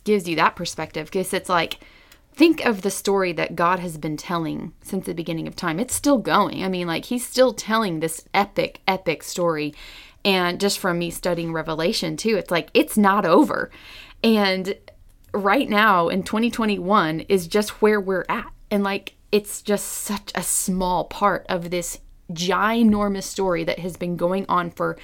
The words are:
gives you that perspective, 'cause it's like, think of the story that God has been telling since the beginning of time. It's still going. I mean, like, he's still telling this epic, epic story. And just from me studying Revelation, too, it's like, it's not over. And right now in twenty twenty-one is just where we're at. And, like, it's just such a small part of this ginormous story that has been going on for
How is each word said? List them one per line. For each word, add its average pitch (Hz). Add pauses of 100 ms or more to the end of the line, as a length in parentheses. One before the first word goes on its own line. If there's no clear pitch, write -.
gives 202
you 160
that 175
perspective, 160
'cause 185
it's 185
like, 175 (540)
think 320
of 202
the 196
story 190
that 170
God 175
has 160
been 151
telling 160 (120)
since -
the 185
beginning 160
of -
time. 165
It's 254
still 285
going. 180
I 190
mean, 180
like, 165
he's 240
still 254
telling 214
this 160
epic, 185
epic 185
story. 156 (500)
And 185
just 202
from 170
me 175
studying 165
Revelation, 160
too, 214
it's -
like, 170
it's -
not 202
over. 185 (520)
And 196 (580)
right 202
now 202
in 185
twenty 220
twenty-one 185
is 185
just 208
where 214
we're 185
at. 214 (180)
And, 202
like, 196 (160)
it's 208
just 202
such -
a 185
small 180
part 196
of 175
this 175 (300)
ginormous 202
story 180
that -
has 170
been 175
going 185
on 175
for 165